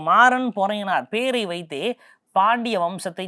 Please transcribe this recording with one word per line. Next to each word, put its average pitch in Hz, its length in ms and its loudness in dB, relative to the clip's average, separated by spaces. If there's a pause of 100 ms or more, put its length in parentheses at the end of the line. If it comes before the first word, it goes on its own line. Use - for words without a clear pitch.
(100)
மாறன் 247 460 6
பொறையனார் 196 520 -2
பேரை 247 380 -2
வைத்தே 165 360 -8 (540)
பாண்டிய 226 420 0
வம்சத்தை 180 500 -6